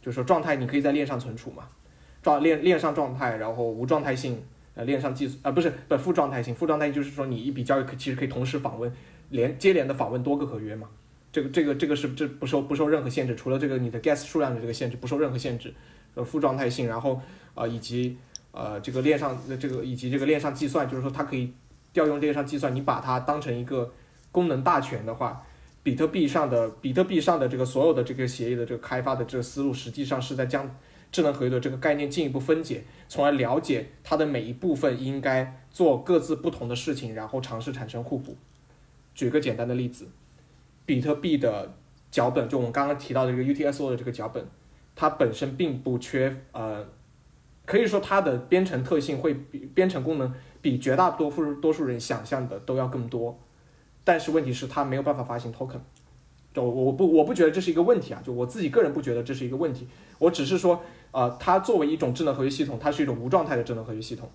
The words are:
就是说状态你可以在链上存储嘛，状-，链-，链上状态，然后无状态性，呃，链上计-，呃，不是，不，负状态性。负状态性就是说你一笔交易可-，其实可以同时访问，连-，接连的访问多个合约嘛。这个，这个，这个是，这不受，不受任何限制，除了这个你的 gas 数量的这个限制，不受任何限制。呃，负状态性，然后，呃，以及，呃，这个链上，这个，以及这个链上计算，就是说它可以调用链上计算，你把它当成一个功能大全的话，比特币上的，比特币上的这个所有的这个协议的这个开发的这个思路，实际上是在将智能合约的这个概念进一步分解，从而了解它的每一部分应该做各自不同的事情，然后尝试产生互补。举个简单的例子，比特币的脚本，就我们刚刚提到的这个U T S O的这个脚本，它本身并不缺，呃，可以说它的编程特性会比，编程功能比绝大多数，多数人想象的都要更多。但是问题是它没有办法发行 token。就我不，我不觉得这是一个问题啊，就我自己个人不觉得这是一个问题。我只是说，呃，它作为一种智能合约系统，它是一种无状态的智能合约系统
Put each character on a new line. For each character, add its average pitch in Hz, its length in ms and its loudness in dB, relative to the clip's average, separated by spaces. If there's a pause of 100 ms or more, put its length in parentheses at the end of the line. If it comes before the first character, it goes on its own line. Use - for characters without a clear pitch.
就 - 100 -8
是 120 40 -4
说 127 100 -2
状 165 160 4
态 156 160 0
你 127 100 -2
可 123 100 -2
以 143 40 4
在 143 120 2
链 147 140 2
上 135 120 -4
存 120 180 -8
储 - 140 -12
嘛， - 180 -18 (540)
状-， 147 200 4
链-， 156 200 4
链 170 160 6
上 151 160 0
状 143 180 0
态， 127 240 -2
然 110 180 -4
后 117 160 0
无 113 160 -4
状 147 160 2
态 139 140 0
性， 123 260 -6 (320)
呃， 117 100 -8
链 135 160 0
上 131 140 -4
计-， 131 180 -4 (100)
呃， 139 100 -2
不 165 80 4
是， 165 120 2 (140)
不， 156 100 2
负 180 160 0
状 151 160 2
态 131 140 -4
性。 120 100 -4
负 160 140 -4
状 156 140 2
态 151 60 0
性 143 80 -2
就 143 100 -2
是 139 80 -10
说 139 140 -4
你 120 140 -4
一 135 120 -4
笔 127 100 -4
交 135 180 2
易 127 40 -2
可-， 131 100 -10
其 135 160 -6
实 127 60 -4
可 139 80 -4
以 123 40 -4
同 123 160 -4
时 147 140 -4
访 117 220 -6
问， 120 120 -4 (360)
连-， 131 300 0
接 190 140 6
连 151 140 4
的 135 80 -2
访 131 160 -2
问 123 140 -2
多 143 120 2
个 143 80 -2
合 123 140 -8
约 107 160 -8
嘛。 107 140 -12 (420)
这 151 120 -2
个， 135 60 -4
这 156 160 2
个， 143 100 2
这 147 140 0
个 147 80 2
是， 135 180 -4
这 147 140 -4
不 139 180 -8
受， 139 160 2
不 143 140 -2
受 151 100 2
任 151 160 2
何 127 80 -4
限 127 160 -2
制， 123 80 -2
除 - 160 -6
了 131 80 2
这 147 80 -2
个 135 120 0
你 123 120 -2
的 117 100 -6
gas 147 240 0
数 - 140 -4
量 135 160 0
的 113 60 -6
这 117 80 -6
个 117 40 -4
限 120 160 -4
制， - 80 -8
不 - 80 -12
受 139 140 -2
任 147 120 0
何 127 60 -4
限 123 220 -4
制。 - 160 -12 (400)
呃， 127 100 -4
负 156 140 -4
状 135 180 2
态 131 140 0
性， 127 160 -2
然 113 140 -4
后， 127 200 -2 (360)
呃， 117 120 -2
以 117 120 -4
及， 123 360 -4 (360)
呃， 107 280 -8
这 139 120 -8
个 131 100 0
链 147 160 4
上， 139 180 -2 (220)
这 139 100 -4
个， 123 160 -4
以 127 120 -6
及 127 120 -6
这 131 120 0
个 139 60 0
链 147 140 4
上 147 140 -2
计 147 140 -2
算， 139 200 0
就 131 80 -6
是 127 60 -4
说 135 80 -4
它 135 140 -4
可 - 100 -8
以 127 180 -4 (400)
调 160 140 4
用 143 140 0
链 147 120 2
上 143 140 0
计 147 100 -6
算， 135 160 -2
你 131 100 -2
把 123 180 0
它 127 180 -2
当 147 220 -2
成 131 120 -4
一 120 120 -4
个 123 280 -4 (380)
功 180 160 2
能 135 160 0
大 156 180 4
全 120 240 -6
的 110 80 -6
话， 117 320 -6 (380)
比 131 140 0
特 156 100 2
币 156 220 2
上 147 200 2
的， 117 200 2 (120)
比 135 120 -2
特 180 100 4
币 185 180 2
上 165 200 4
的 127 80 2
这 127 100 -4
个 127 60 2
所 131 200 2
有 165 80 8
的 131 120 2
这 123 100 -6
个 127 140 -2
协 123 240 -4
议 - 20 0
的 120 100 -2
这 120 120 -6
个 117 40 -8
开 127 220 -4
发 131 140 0
的 120 80 -2
这 117 120 -6
个 123 60 -2
思 139 220 -4
路， 135 100 0
实 127 160 -10
际 139 140 -6
上 131 180 -2
是 131 140 -6
在 127 100 0
将 135 260 -4 (380)
智 180 120 0
能 143 120 4
合 135 100 -2
约 127 60 2
的 127 80 2
这 127 100 -2
个 131 80 -4
概 147 180 2
念 143 140 -2
进 160 160 0
一 143 40 -2
步 131 100 -2
分 160 240 2
解， - 220 -6 (240)
从 143 160 0
而 147 80 6
了 127 260 2
解 120 300 -2 (160)
它 156 120 0
的 156 80 4
每 135 180 -2
一 113 100 -6
部 170 200 0
分 135 300 0
应 135 180 -4
该 131 520 -2
做 151 260 6
各 170 220 4
自 160 160 -2
不 - 120 -4
同 123 200 -6
的 123 80 -2
事 143 180 -4
情， 117 180 -8
然 110 140 -8
后 131 140 -4
尝 113 200 -8
试 135 120 -8
产 123 160 -8
生 120 160 -8
互 127 140 -4
补。 - 180 -12 (800)
举 123 120 0
个 147 120 2
简 123 160 -2
单 117 100 -2
的 123 80 -2
例 123 140 -2
子， 165 200 -12 (800)
比 135 140 2
特 147 140 2
币 151 240 0
的 104 380 -2 (340)
脚 127 200 2
本， 123 180 0
就 135 100 0
我 123 40 2
们 117 100 -2
刚 139 160 0
刚 143 100 -2
提 - 160 -8
到 131 100 4
的 127 60 2
这 123 60 0
个 127 80 0
U 139 100 2
T 147 100 -2
S 143 180 0
O 135 80 -2
的 123 60 0
这 120 80 -8
个 127 60 -4
脚 110 180 -8
本， - 160 -8 (520)
它 156 140 4
本 131 220 2
身 135 240 -4
并 139 240 0
不 127 180 0
缺， 131 520 -2
呃， 107 340 -6 (800)
可 202 140 2
以 233 80 6
说 202 140 2
它 196 200 2
的 190 160 2
编 185 300 4
程 131 160 -2
特 156 160 2
性 143 180 -2
会 143 160 0
比， 131 280 -8 (120)
编 185 160 4
程 151 140 -2
功 156 160 0
能 127 160 -2 (260)
比 123 180 2
绝 170 180 2
大 180 140 6
多 151 200 0
数， 147 240 -2
多 156 180 2
数 151 120 0
人 123 140 -2
想 113 280 -6
象 131 220 -4
的 98 120 -8
都 131 160 -2
要 127 120 0
更 127 200 -4
多。 120 300 -4 (640)
但 170 180 6
是 165 120 -4
问 156 120 4
题 127 80 -2
是 127 140 -6
它 139 180 -2
没 131 120 -2
有 139 60 -2
办 139 140 2
法 127 80 -6
发 120 140 -6
行 120 140 -8
token。 127 280 -8 (720)
就 131 100 0
我 127 300 2
不， 170 240 6
我 151 80 10
不 147 80 -2
觉 160 120 6
得 156 60 8
这 175 100 0
是 180 100 0
一 160 40 4
个 165 80 4
问 220 160 6
题 135 140 -6
啊， - 120 -12
就 127 80 -6
我 123 120 0
自 127 160 -6
己 165 80 0
个 147 140 6
人 147 100 4
不 147 80 -2
觉 123 140 -2
得 117 80 -2
这 131 100 -6
是 127 140 -6
一 - 20 -4
个 131 80 -4
问 151 160 0
题。 - 160 -10 (300)
我 170 120 8
只 175 140 -2
是 185 140 2
说， 175 240 4 (300)
呃， 123 280 2
它 185 200 6
作 196 180 4
为 151 80 4
一 156 100 2
种 147 160 0
智 160 120 -2
能 143 100 2
合 131 100 -2
约 139 60 2
系 143 160 -2
统， 117 120 -6
它 147 140 0
是 147 100 0
一 143 40 2
种 117 120 -2
无 120 100 -6
状 151 180 4
态 143 100 0
的 117 80 0
智 123 100 -6
能 113 80 -8
合 110 120 -8
约 110 80 -8
系 117 120 -8
统 117 200 -14